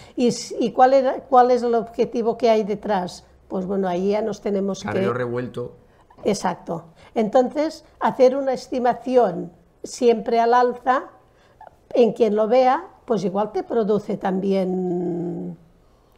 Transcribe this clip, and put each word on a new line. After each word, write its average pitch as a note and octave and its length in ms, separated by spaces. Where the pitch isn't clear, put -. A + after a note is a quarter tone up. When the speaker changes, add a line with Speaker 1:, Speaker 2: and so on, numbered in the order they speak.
Speaker 1:
¿Y B3 120
s-, - 300
y A#3+ 140
cuál C4 220
era, C4 260
cuál B3 300
es B3 120
el A#3+ 120
objetivo A3+ 600
que A#3 140
hay A3 140
detrás? G3 600
Pues F#3+ 180
bueno, G3 220
ahí F#3 220
ya G#3 100
nos G3+ 220
tenemos G3 380
que G3+ 80
Speaker 2:
Carrero F#3+ 260
revuelto. B2 600
Speaker 1:
Exacto. F3+ 640
Entonces, B3+ 680
hacer B3+ 360
una C4+ 160
estimación A#3+ 1000
siempre A#3 560
al A#3 140
alza, B3 500
en A#3 180
quien G#3+ 240
lo G#3+ 120
vea, B3+ 360
pues G3+ 180
igual G3+ 280
te F#4 100
produce G#3 560
también F3+ 1400